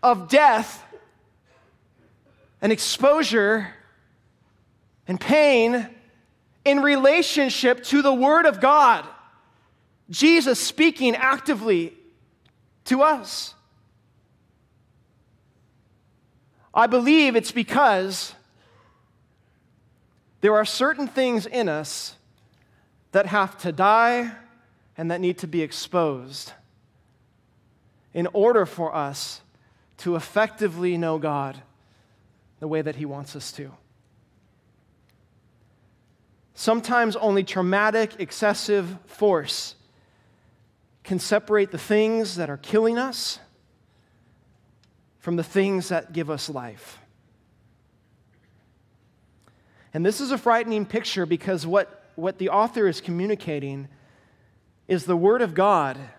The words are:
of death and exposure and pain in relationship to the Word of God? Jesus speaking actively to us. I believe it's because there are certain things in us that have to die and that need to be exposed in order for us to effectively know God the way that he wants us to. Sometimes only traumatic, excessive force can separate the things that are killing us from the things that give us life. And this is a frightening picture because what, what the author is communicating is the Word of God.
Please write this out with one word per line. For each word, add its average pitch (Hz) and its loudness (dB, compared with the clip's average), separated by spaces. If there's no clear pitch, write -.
of 196 2
death 254 4
and 202 2
exposure 220 0
and 185 -4
pain 247 2
in 277 4
relationship 269 2
to 285 2
the 269 4
Word 302 4
of 208 2
God? 262 6
Jesus 269 4
speaking - 0
actively 226 -2
to 262 2
us. - -2
I 226 6
believe 254 4
it's 220 -2
because 208 0
there 214 4
are 214 4
certain 277 -2
things 240 -2
in 226 -2
us - -8
that 202 2
have 190 -2
to 180 -6
die 233 2
and 165 -6
that 180 -4
need 180 -2
to - -10
be 160 -4
exposed 139 -6
in 170 -4
order 214 4
for 165 -8
us 143 -8
to 175 -4
effectively 180 -4
know 160 -4
God 139 -6
the 156 -10
way 156 -4
that 147 -8
he 147 -10
wants 143 -14
us - -14
to. 139 -16
Sometimes 233 -2
only 196 0
traumatic, 208 -2
excessive 196 -4
force - -2
can 190 -4
separate 208 0
the 175 -10
things 214 0
that 165 -6
are 139 -8
killing 220 0
us 254 -8
from 170 -4
the 170 -4
things 190 -2
that 165 -6
give 156 -6
us 147 -8
life. 123 -14
And 165 -2
this 214 0
is 269 -6
a 262 -2
frightening 226 0
picture 196 -6
because 165 -4
what, 185 -2
what 180 -6
the 185 -4
author 214 0
is 170 -2
communicating 151 -6
is 180 -2
the 175 0
Word 208 4
of 190 -2
God. 156 2